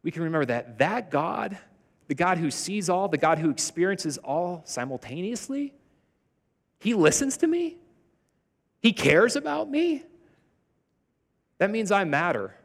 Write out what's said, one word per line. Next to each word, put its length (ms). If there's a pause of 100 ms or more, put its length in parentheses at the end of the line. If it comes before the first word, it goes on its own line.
we 80
can 120
remember 220
that 340
that 320
God, 460 (520)
the 60
God 220
who 140
sees 400
all, 180
the 80
God 220
who 100
experiences 720
all 480
simultaneously, 1040 (1040)
he 140
listens 460
to 80
me. 320 (1000)
He 120
cares 440
about 340
me. 320 (1600)
That 120
means 220
I 100
matter. 640